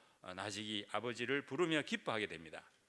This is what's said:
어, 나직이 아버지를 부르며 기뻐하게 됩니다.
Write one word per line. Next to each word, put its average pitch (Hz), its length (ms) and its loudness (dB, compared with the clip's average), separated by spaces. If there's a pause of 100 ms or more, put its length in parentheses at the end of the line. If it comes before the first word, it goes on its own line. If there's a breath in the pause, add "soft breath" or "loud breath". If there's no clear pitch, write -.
(220 loud breath)
어, 92 120 -6
나직이 104 560 -2
아버지를 117 520 2
부르며 156 400 4
기뻐하게 123 440 0
됩니다. 80 360 -8 (260)